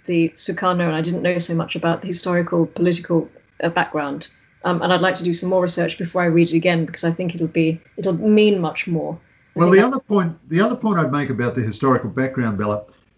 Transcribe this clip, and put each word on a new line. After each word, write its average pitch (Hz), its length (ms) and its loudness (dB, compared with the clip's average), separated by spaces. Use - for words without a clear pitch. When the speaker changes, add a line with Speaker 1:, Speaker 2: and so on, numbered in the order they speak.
Speaker 1:
the 165 300 2
Sukarno, 180 520 -2
and 156 80 0
I 160 60 -2
didn't 175 200 -2
know 175 160 0
so 170 180 -2
much 165 220 -4
about 165 240 -2
the 185 60 -10
historical, 175 580 0
political, 175 640 0
uh, 170 60 0
background. 151 580 -4
Um, 175 160 0
and 180 120 2
I'd 170 80 2
like 185 140 2
to 170 100 -6
do 175 80 0
some 180 160 -4
more 185 120 2
research 175 360 -2
before 175 240 -4
I 175 60 2
read 170 260 4
it - 20 0
again, 165 300 2
because - 180 -8
I 170 80 0
think 175 240 -6
it'll 165 120 -2
be, 165 340 0
it'll 190 160 -2
mean 214 480 4
much 156 260 -4
more. 160 320 -4
I - 20 -2
Speaker 2:
Well, 170 80 4
Speaker 1:
think 185 80 6
Speaker 2:
the 196 60 8
Speaker 1:
that 247 60 4
Speaker 2:
other 262 120 -2
point, 170 500 -2
the 165 120 2
other 233 160 2
point 202 220 0
I'd 131 120 0
make 139 180 -2
about 120 240 -2
the 127 80 -2
historical 110 480 0
background, 131 480 -2
Bella, 104 260 -2